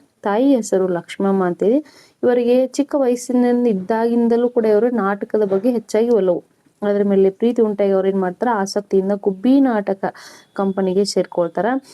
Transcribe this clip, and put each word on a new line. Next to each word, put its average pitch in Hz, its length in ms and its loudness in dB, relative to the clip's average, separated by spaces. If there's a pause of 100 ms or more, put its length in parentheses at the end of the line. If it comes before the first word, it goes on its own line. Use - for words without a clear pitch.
(240)
ತಾಯಿ 247 320 2
ಹೆಸರು 190 320 0
ಲಕ್ಷ್ಮಮ್ಮ 190 580 -2
ಅಂತೇಳಿ. 180 320 0 (460)
ಇವರಿಗೆ 247 440 2
ಚಿಕ್ಕ 277 280 -4
ವಯಸ್ಸಿನಿಂದ 247 720 0
ಇದ್ದಾಗಿಂದಲೂ 233 840 0
ಕೂಡ 226 160 -2
ಇವರು 220 240 2
ನಾಟಕದ 208 540 -2
ಬಗ್ಗೆ 196 280 0
ಹೆಚ್ಚಾಗಿ 226 380 -2
ಒಲವು, 185 340 0 (380)
ಅದ್ರ 202 220 0
ಮೇಲೆ 196 260 4
ಪ್ರೀತಿ 233 320 0
ಉಂಟಾಗಿ 208 300 0
ಅವ್ರು 190 160 0
ಏನ್ 190 140 0
ಮಾಡ್ತಾರ, 185 320 -4
ಆಸಕ್ತಿಯಿಂದ 196 580 -2
ಗುಬ್ಬಿ 208 480 0
ನಾಟಕ 202 460 0 (480)
ಕಂಪನಿಗೆ 196 520 0
ಸೇರ್ಕೊಳ್ತಾರ. 180 600 -2 (280)